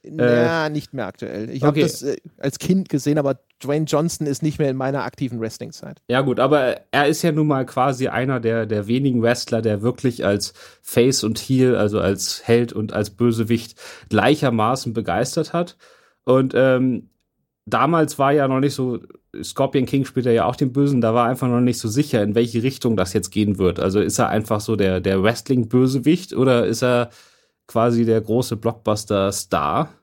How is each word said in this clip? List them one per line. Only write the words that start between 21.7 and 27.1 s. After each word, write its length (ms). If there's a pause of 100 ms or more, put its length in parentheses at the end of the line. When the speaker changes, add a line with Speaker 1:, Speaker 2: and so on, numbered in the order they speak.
Speaker 2:
so 100
sicher, 320
in 140
welche 300
Richtung 320
das 160
jetzt 180
gehen 280
wird. 200
Also 220
ist 180
er 100
einfach 320
so 140
der, 260
der 220
Wrestling-Bösewicht 1120
oder 320
ist 160
er 280 (580)